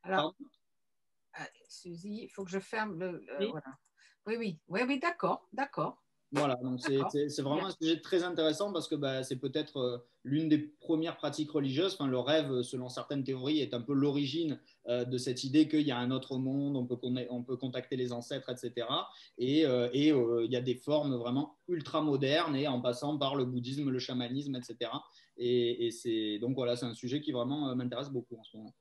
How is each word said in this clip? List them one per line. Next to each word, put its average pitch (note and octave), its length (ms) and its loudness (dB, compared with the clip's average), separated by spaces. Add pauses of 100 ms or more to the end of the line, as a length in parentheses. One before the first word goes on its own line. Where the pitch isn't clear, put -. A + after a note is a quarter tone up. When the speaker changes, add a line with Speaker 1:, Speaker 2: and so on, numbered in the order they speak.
Speaker 1:
Alors, F#3 140 0
Speaker 2:
Pardon ? - 180 0 (1040)
Speaker 1:
euh, D3+ 40 -8 (240)
Suzy, F#3+ 560 -12
il - 60 -14
faut G3 160 -10
que E3+ 60 -10
je F#3+ 80 0
ferme G#3 400 -4
le, F3+ 120 -2
le, C3+ 280 -10
Speaker 3:
Oui. G3+ 120 2
Speaker 1:
voilà. D#3 140 -10 (640)
Oui, A3 100 -2
oui, G3+ 300 -4
oui, F#3+ 200 0
oui, C#4 120 0
d'accord, E4+ 520 0
d'accord. - 520 -4 (280)
Speaker 2:
Voilà, C#3 260 2
donc B2+ 220 -4
c'est, C#3+ 180 -2
Speaker 1:
D'accord. C3+ 140 2
Speaker 2:
c'est, D3 180 2
c'est D3 120 -4
vraiment D3 200 0
Speaker 1:
Bien. F#3+ 80 -4
Speaker 2:
un - 120 -8
sujet D#3+ 200 2
très F3+ 220 2
intéressant E3 480 2
parce E3 160 -4
que, - 60 -2
bah, C3+ 300 -2
c'est C3+ 140 -4
peut-être, C#3 400 -4
euh, B2 200 0 (260)
l'une D3+ 240 2
des D3+ 120 8
premières D#3+ 580 -2
pratiques D3+ 320 -2
religieuses. D3+ 460 0
Enfin, C#3+ 100 -2
le B2+ 140 2
rêve, C#3+ 320 2
euh, B2 100 0
selon B2+ 260 -6
certaines C3 360 -4
théories, C3 380 0
est B2 120 -2
un A#2+ 80 -2
peu C#3 120 -4
l'origine, C#3+ 680 2 (300)
euh, A#2+ 160 2
de B2+ 120 -2
cette B2 260 -2
idée D3 240 6
qu'il D3+ 140 4
y C#3+ 100 2
a A#2+ 60 0
un B2 140 0
autre C3 260 -2
monde, C#3 400 0
on B2 80 0
peut B2 120 -4
con-, B2 180 -2 (160)
on B2 100 -4
peut B2 160 -6
contacter B2+ 380 -4
les B2 180 -2
ancêtres, A#2+ 360 -6
et B2 80 -6
cetera. B2 520 -4 (300)
Et, C#3+ 260 6
euh, B2 260 4
et, D3 200 6
euh, A#2 340 4
il A#2 60 0
y B2 40 2
a A#2+ 60 2
des B2 140 0
formes D3 400 2
vraiment B2 420 0 (100)
ultra D#3 360 0
modernes D3 520 2
et C#3+ 120 2
en B2 120 0
passant C3+ 380 0
par C#3+ 180 0
le C3 100 2
bouddhisme, B2+ 440 -2
le B2+ 80 0
chamanisme, B2+ 580 -2
et B2+ 60 -6
cetera. A#2+ 420 -6 (320)
Et, A#2+ 520 2
et - 20 2
c'est, A2 480 -2
donc A#2+ 160 -2
voilà, B2 220 0
c'est B2 100 -4
un A#2 80 -4
sujet C3 280 -4
qui D3+ 100 -4
vraiment, C3 380 -2
euh, B2+ 40 -2
m'intéresse B2 380 -2
beaucoup A#2+ 260 -6
en A2 60 -20
ce - 120 -20
moment. G#2+ 260 -14